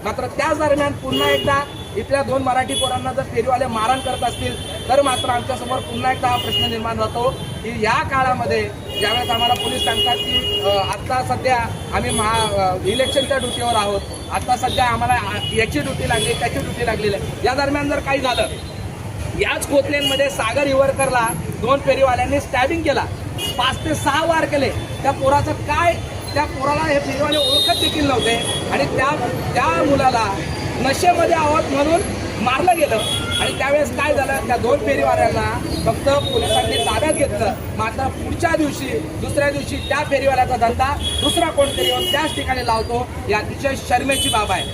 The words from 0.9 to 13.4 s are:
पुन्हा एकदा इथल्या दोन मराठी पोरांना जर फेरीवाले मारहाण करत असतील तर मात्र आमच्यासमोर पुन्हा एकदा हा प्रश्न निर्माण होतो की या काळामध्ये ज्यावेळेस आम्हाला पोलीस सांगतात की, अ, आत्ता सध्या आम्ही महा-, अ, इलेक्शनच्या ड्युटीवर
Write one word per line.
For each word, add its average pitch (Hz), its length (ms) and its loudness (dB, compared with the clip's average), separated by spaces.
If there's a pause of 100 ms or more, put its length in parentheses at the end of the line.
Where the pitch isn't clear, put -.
पुन्हा 269 380 -2
एकदा 277 340 2 (320)
इथल्या 269 260 0
दोन 262 200 0
मराठी 254 320 0
पोरांना 254 380 -2
जर 262 100 -2
फेरीवाले 254 440 0
मारहाण 233 340 0
करत 254 280 -2
असतील 240 600 -6
तर 269 140 6
मात्र 262 260 0
आमच्यासमोर 247 500 -2
पुन्हा 240 340 -2
एकदा 254 160 0
हा 247 80 2
प्रश्न 226 340 0
निर्माण 226 280 -4
होतो 240 320 0
की 220 520 -6
या 247 200 2
काळामध्ये 233 680 0 (300)
ज्यावेळेस - 300 0
आम्हाला 359 240 2
पोलीस - 300 -2
सांगतात 403 320 2
की, 208 480 0
अ, 202 40 4
आत्ता 196 680 0
सध्या - 300 2 (280)
आम्ही 240 160 0
महा-, 214 460 0
अ, 185 280 2
इलेक्शनच्या 262 540 0
ड्युटीवर 240 360 -2